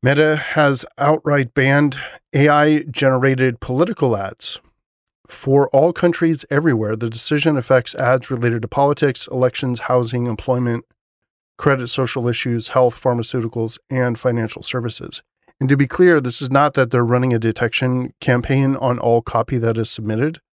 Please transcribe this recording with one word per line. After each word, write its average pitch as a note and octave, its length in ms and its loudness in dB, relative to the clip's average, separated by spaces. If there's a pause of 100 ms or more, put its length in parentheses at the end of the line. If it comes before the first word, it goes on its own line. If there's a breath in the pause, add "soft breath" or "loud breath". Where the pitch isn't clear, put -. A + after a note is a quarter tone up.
Meta D3+ 340 2
has D3 500 0 (120)
outright C#3+ 560 0
banned C#3 440 2 (360 loud breath)
A C#3+ 160 4
I D3+ 340 4
generated C3 760 0
political C3 580 -2
ads. - 420 -8 (720)
For C3+ 400 2
all D#3 240 4
countries E3 560 0
everywhere, B2 460 0
the A2+ 140 -4
decision D3 460 0
affects B2+ 400 0
ads B2+ 340 0
related A#2 340 -2
to G2 40 -8
politics, C#3+ 600 0
elections, B2+ 520 -2
housing, A#2+ 480 0
employment, A#2+ 560 -2 (760)
credit, C3 300 0
social A#2+ 400 -2
issues, A#2+ 400 -4
health, B2+ 340 2
pharmaceuticals, A#2 760 -4 (100)
and B2 300 -2
financial A#2 420 -4
services. - 640 -8 (380 soft breath)
And C3+ 80 0
to C#3 80 4
be C#3 100 2
clear, F3 320 4
this B2 220 -4
is C3 100 -4
not C#3 220 4
that B2+ 180 2
they're B2 140 2
running B2 280 2
a A#2 60 2
detection B2 800 -2
campaign C3+ 560 0
on B2 240 -2
all A#2 220 2
copy A#2 380 -2
that A2+ 180 0
is A2+ 120 -2
submitted. A2+ 520 -4 (120)